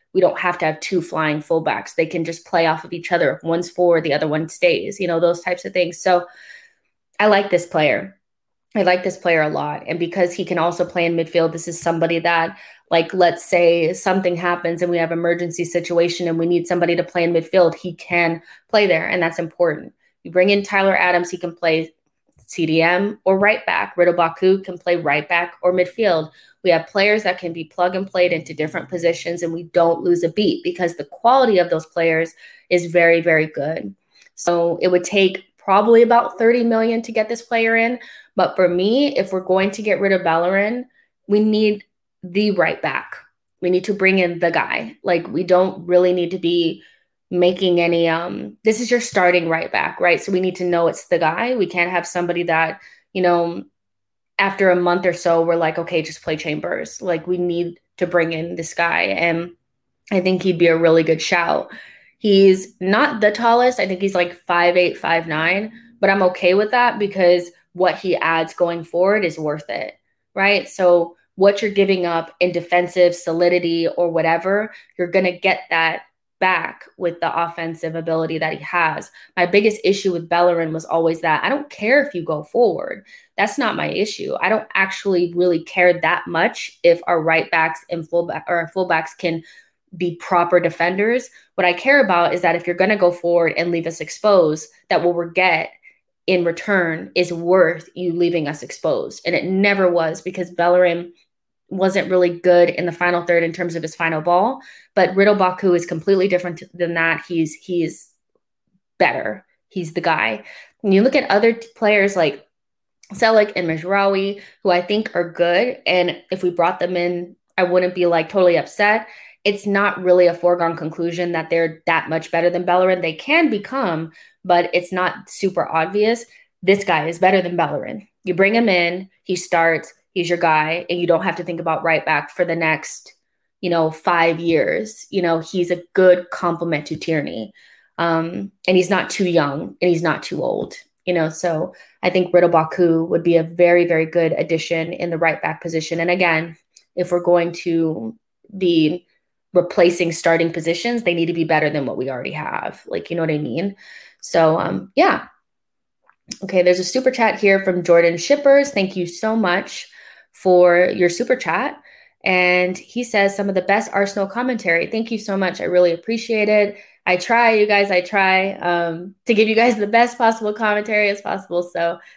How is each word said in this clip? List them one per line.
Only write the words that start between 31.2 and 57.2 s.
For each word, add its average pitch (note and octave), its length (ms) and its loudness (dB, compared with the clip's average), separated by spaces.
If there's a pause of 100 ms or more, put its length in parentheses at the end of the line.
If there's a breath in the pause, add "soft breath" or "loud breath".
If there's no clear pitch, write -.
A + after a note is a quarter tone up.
of F3 120 2
those D#3+ 160 -2
players E3 480 -2 (360 loud breath)
is E3+ 200 0
very, E3+ 300 4
very D#3+ 260 2
good. D#3 480 -8 (400 soft breath)
So E3+ 460 0
it F#3 80 2
would F3 160 2
take F#3+ 400 0 (140)
probably G#3+ 440 4
about - 360 2
thirty A#3+ 260 4
million A3+ 380 0
to A#3 100 -14
get A3 160 -2
this A#3 140 -8
player A3+ 340 0
in. A#3 220 0 (360 loud breath)
But - 220 0
for F#3 120 4
me, A3+ 480 2
if F#3+ 140 -2
we're F#3+ 100 -4
going F#3+ 320 0
to G#3+ 100 -10
get G3+ 180 0
rid G3 120 2
of F3+ 120 0
Bellerin, G3 600 0 (400)
we G#3 140 2
need G#3+ 440 2 (380)
the G3+ 300 -2
right E3 300 0
back. - 340 -6 (440)
We F3+ 100 -2
need F#3 140 0
to G#3 100 -2
bring F#3+ 240 2
in F3 220 -2
the E3+ 100 2
guy. - 540 -4
Like, E3+ 240 -2
we D#3 160 -4
don't F3+ 420 0
really F3+ 260 4
need F3 200 -2
to F#3 60 -4
be E3+ 440 0 (480 soft breath)
making F3+ 500 2
any, E3+ 280 2
um, F#3+ 560 -6
this G#3+ 160 2
is A#3 100 -4
your A#3+ 100 2
starting F3+ 480 2
right E3 220 -2
back, - 300 -4
right? F3 200 2
So G3 120 -6
we F#3 80 0
need F#3 160 -2
to F3+ 80 -6
know E3+ 240 2
it's - 200 -6
the E3+ 100 2
guy. F3+ 380 -2
We G3 100 0
can't F3 240 -2
have F3+ 160 -2
somebody F3 380 -4
that, E3 360 -2 (320 loud breath)
you F#3+ 100 -4
know, F3 420 0 (760)
after G3 320 2
a F3+ 60 4
month F3+ 280 0
or F3 80 0
so, E3+ 300 0
we're E3+ 140 0
like, E3 220 -2
"Okay, E3 240 -4
just D#3 200 -12
play D#3 140 -4
Chambers." D#3 640 -8
Like, E3 240 -4